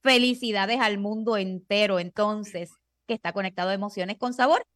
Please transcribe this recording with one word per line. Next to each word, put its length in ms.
Felicidades 760
al 160
mundo 400
entero, 600
entonces, 720
que 60
está 220
conectado 340
a 60
Emociones 420
con 160
Sabor. 440